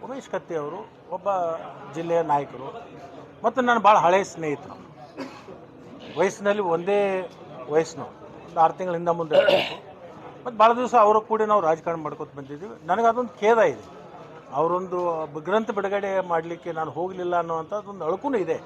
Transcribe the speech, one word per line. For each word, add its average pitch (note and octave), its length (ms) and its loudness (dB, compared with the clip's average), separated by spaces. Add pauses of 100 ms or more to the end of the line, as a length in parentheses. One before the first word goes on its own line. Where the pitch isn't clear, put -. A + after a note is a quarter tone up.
ಉಮೇಶ್ A#3+ 300 -12
ಕತ್ತಿ F3+ 280 -6
ಅವರು D3+ 160 -8 (380)
ಒಬ್ಬ F3+ 120 -4 (680)
ಜಿಲ್ಲೆಯ E3+ 240 2 (100)
ನಾಯಕರು C#3 380 -2 (760)
ಮತ್ತು A3+ 240 0
ನಾನು A#3+ 200 4
ಭಾಳ G#3+ 160 10
ಹಳೆಯ F3+ 280 4
ಸ್ನೇಹಿತರು, D#3 440 -6 (1400)
ವಯಸ್ಸಿನಲ್ಲಿ G3+ 460 0 (120)
ಒಂದೇ F#3+ 220 0 (760)
ವಯಸ್ಸಿನವರು, D#3 420 0 (300)
ಒಂದು E3+ 180 -2
ಆರು E3 140 4
ತಿಂಗಳ F3+ 220 -4
ಹಿಂದೆ E3+ 200 2
ಮುಂದೆ D#3 220 2
ಇರಬೇಕು. - 340 2 (680)
ಮತ್ತು A3+ 180 -10
ಭಾಳ A3+ 80 8 (100)
ದಿವಸ B3 140 -2 (120)
ಅವರು G#3+ 140 6 (100)
ಕೂಡ A3 120 0 (100)
ನಾವು G#3 160 4
ರಾಜಕಾರಣ E3 380 0
ಮಾಡ್ಕೊತ D3 320 -10
ಬಂದಿದ್ದೀವಿ. D3 360 -12 (140)
ನನಗೆ G#3 240 4
ಅದೊಂದು A#3+ 280 -2
ಖೇದ A3+ 180 6 (140)
ಇದೆ, - 140 -10 (720)
ಅವರೊಂದು F3 400 0 (500)
ಗ್ರಂಥ A3 300 0
ಬಿಡುಗಡೆ G3 320 -2 (220)
ಮಾಡಲಿಕ್ಕೆ E3+ 460 -4
ನಾನು D#3+ 200 -4
ಹೋಗಲಿಲ್ಲ F3+ 440 -4
ಅನ್ನೋವಂಥದ್ದೊಂದು E3+ 680 -6
ಅಳುಕೂ F#3+ 200 -2 (160)
ಇದೆ. D#3+ 220 -2